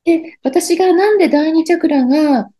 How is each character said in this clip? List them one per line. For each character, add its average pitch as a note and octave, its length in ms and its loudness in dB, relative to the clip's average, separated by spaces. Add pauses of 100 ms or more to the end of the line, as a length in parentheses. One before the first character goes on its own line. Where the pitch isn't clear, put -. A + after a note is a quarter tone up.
で、 E4 380 -2
私 E4+ 340 -2
が F#4 160 2
な F#4+ 180 2
ん G#4+ 80 2
で E4+ 100 2
第 D4 240 0
二 D#4+ 120 0
チ F4 100 0
ャ E4 40 0
ク E4 100 -2
ラ C#4 160 0
が、 C#4 560 0